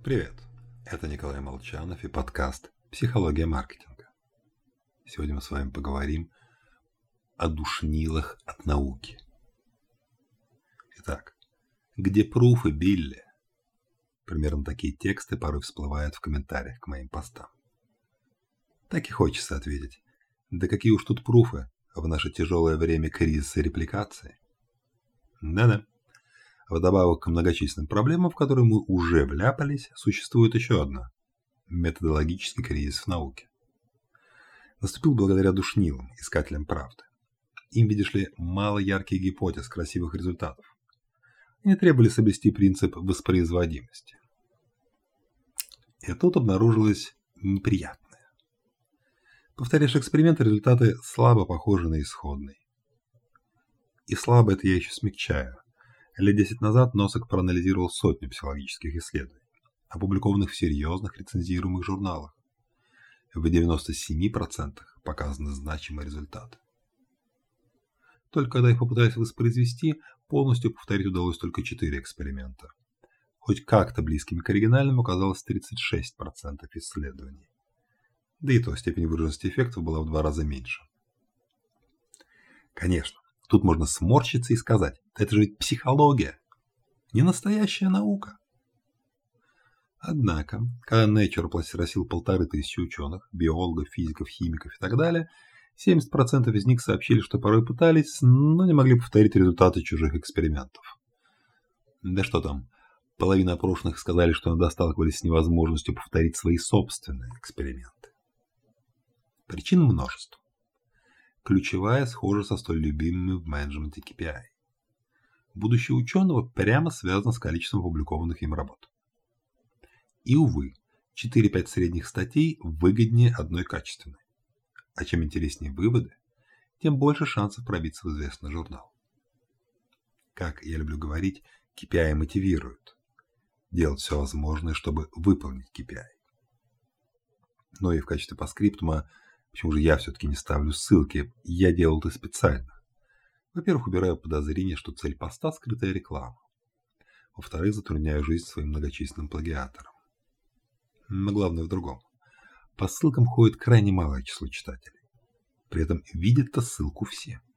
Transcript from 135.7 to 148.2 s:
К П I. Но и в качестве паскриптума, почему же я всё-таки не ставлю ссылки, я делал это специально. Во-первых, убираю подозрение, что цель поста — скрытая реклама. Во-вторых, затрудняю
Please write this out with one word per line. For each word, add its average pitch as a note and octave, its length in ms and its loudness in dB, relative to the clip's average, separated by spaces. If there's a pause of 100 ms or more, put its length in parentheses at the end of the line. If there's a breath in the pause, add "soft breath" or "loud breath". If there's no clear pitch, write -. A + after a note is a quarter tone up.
К - 140 -14
П - 120 -14
I. - 100 -18 (1700)
Но F2+ 120 0
и D#2 80 0
в - 60 -12
качестве - 300 -8
паскриптума, D#2+ 720 -4 (440 soft breath)
почему - 180 -6
же D2+ 100 2
я D#2 180 6
всё-таки - 280 -10
не C#2+ 80 -2
ставлю D2 380 -4
ссылки, D2 600 2 (120)
я F2 280 4
делал D#2+ 280 2
это - 100 -4
специально. - 640 -2 (800)
Во-первых, E3+ 340 -2
убираю F2+ 300 0
подозрение, D#2 580 -4
что - 160 -12
цель D2 260 -8
поста — - 360 -8
скрытая A#2 400 -6
реклама. B1+ 440 -10 (1000 soft breath)
Во-вторых, F#2+ 360 -4
затрудняю D2+ 520 -4